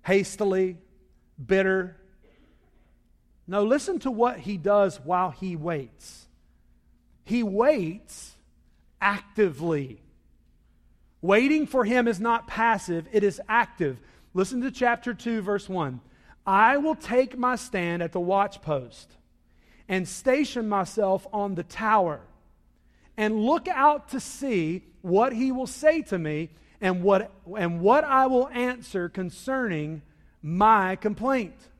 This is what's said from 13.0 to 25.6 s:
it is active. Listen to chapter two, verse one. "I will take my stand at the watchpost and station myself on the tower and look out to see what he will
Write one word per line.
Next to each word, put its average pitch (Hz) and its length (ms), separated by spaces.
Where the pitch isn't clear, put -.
it 208 120
is - 260
active. 180 500
Listen 202 260
to 269 80
chapter 240 460
two, 226 260
verse 196 260
one. 143 340
"I 220 320
will 311 180
take 254 400
my 247 200
stand 170 480
at 170 80
the 185 80
watchpost 175 880
and 185 180
station 254 600
myself 196 640
on 202 220
the 170 80
tower 196 580
and 214 260
look 311 240
out 294 420
to 269 100
see 185 640
what 208 320
he 262 180
will 254 140